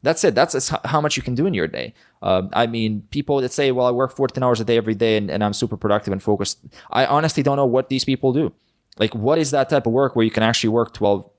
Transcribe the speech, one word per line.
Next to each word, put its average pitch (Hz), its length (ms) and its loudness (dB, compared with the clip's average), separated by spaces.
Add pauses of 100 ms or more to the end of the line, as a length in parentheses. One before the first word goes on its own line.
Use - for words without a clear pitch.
That's 160 220 0
it. 127 100 4
That's, 127 160 2
that's 131 200 -2
h-, - 120 -4
how 147 160 0
much 151 160 -2
you 127 80 -4
can 127 100 -4
do 135 120 0
in 190 80 0
your 87 140 0
day. 62 260 -10 (280)
Um, 95 300 0
I 117 160 2
mean, 110 440 -4
people 143 280 -2
that 127 140 -2
say, 139 180 0
"Well, 123 160 2
I 123 40 2
work 127 220 0
fourteen 131 300 -2
hours 123 160 2
a 110 60 -2
day 117 100 2
every 110 200 0
day 110 200 2
and, 104 160 -2
and 98 100 -2
I'm 104 120 0
super 113 240 -4
productive 104 340 -2
and 95 100 -4
focused." 101 380 -2 (320)
I 131 140 2
honestly 151 360 0
don't 139 140 2
know 139 100 2
what 127 220 2
these 131 160 -2
people 131 300 0
do. 143 180 0 (460)
Like, 110 180 0
what 120 220 2
is 147 140 0
that 135 180 0
type 135 180 0
of 113 60 0
work 131 220 2
where 113 100 4
you 110 60 0
can 110 120 0
actually 113 260 2
work 113 240 0
twelve 101 460 -2